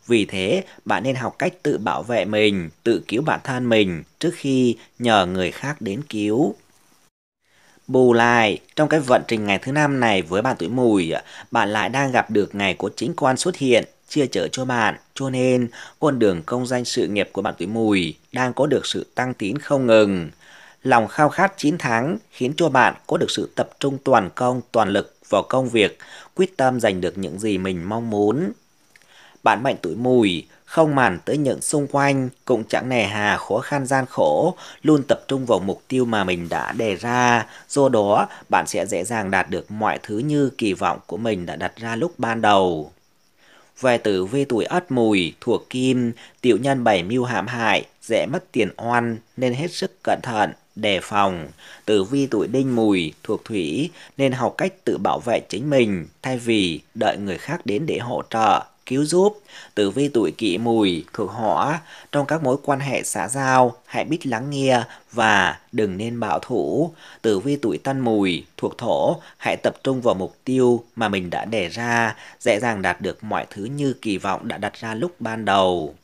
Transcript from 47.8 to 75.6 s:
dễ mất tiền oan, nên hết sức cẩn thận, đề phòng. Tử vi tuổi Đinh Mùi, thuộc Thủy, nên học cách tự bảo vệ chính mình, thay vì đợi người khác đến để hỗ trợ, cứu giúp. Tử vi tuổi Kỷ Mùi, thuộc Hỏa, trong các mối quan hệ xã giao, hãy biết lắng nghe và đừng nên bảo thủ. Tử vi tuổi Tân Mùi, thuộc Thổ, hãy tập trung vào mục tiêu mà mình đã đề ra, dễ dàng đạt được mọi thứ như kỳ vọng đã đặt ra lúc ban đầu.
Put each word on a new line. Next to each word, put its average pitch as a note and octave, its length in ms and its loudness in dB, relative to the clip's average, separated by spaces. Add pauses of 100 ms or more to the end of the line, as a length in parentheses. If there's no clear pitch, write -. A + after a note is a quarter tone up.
dễ G2 240 0
mất D3 260 -8
tiền G#2+ 260 0
oan, A#2 400 -2 (200)
nên B2+ 160 -2
hết D3 180 -6
sức - 320 -10
cẩn G#2 200 0
thận, G#2+ 300 -2 (220)
đề G#2 280 0
phòng. F#2+ 440 -2 (380)
Tử G#2 180 4
vi C3+ 240 0
tuổi G#2 200 0
Đinh C3 280 0
Mùi, G2 380 2 (100)
thuộc G2+ 220 -6
Thủy, G2+ 440 -4 (280)
nên C3+ 140 2
học B2+ 260 -4
cách F#3 160 -4 (120)
tự F#2 120 0
bảo - 220 -2
vệ A2+ 200 -2
chính C3+ 300 -8
mình, G#2+ 380 2 (140)
thay C3 160 -4
vì G#2 440 0 (140)
đợi A2+ 220 0
người G2+ 200 -6
khác D#3 280 -8
đến G3+ 200 -2
để F2+ 120 -4
hỗ A2 320 -6
trợ, A2 340 2 (220)
cứu C#3 200 0
giúp. F#3 360 2 (340)
Tử G#2 140 2
vi C3+ 180 0
tuổi G2 240 0
Kỷ F#2 260 -2
Mùi, G#2+ 560 0
thuộc G2 180 -6
Hỏa, A2 500 -2 (300)
trong C#3+ 140 0
các D#3 180 -2
mối C3 200 2
quan C#3 160 -2
hệ C3 240 -4
xã - 240 -4
giao, C3 480 2 (100)
hãy - 180 -4
biết D3+ 240 -4
lắng B2 220 -4
nghe C3+ 340 2 (280)
và G2+ 480 2 (120)
đừng G#2 260 -2
nên A#2 220 -6
bảo G2+ 200 -2
thủ. A#2 540 -2 (280)
Tử G#2 180 2
vi C#3+ 160 -2
tuổi A2 220 -2
Tân C3+ 220 -4
Mùi, G#2 460 0 (120)
thuộc - 200 -6
Thổ, A2 440 0 (160)
hãy G2 200 -4
tập - 160 -2 (100)
trung C3 180 -2
vào A#2 120 2
mục F#2 300 -6
tiêu B2 400 2 (120)
mà A2 140 -2
mình F#2 200 -2
đã F2 160 -4
đề G2+ 240 -4
ra, A#2 460 -2 (240)
dễ G#2+ 200 2
dàng A2+ 220 -2
đạt F2+ 200 -2
được F2+ 220 -6
mọi G2 260 -4
thứ G2+ 160 -10
như C#3 360 -2
kỳ G2+ 160 -2
vọng F#2+ 300 -4
đã - 100 -8
đặt G2+ 160 -6
ra - 220 -10
lúc F3 260 -6
ban A2+ 240 -6
đầu. F#2 580 2